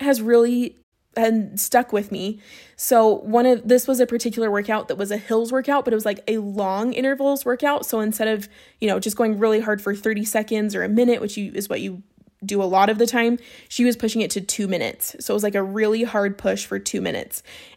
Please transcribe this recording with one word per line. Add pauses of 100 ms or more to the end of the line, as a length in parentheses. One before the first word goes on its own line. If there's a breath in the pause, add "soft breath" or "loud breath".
has
really (380)
and
stuck
with
me. (360 loud breath)
So
one
of,
this
was
a
particular
workout
that
was
a
hills
workout,
but
it
was,
like,
a
long
intervals
workout.
So
instead
of, (320 soft breath)
you
know,
just
going
really
hard
for
thirty
seconds
or
a
minute,
which
you,
is
what
you (420)
do
a
lot
of
the
time, (300 loud breath)
she
was
pushing
it
to
two
minutes.
So
it
was,
like,
a
really
hard
push
for
two
minutes. (340 loud breath)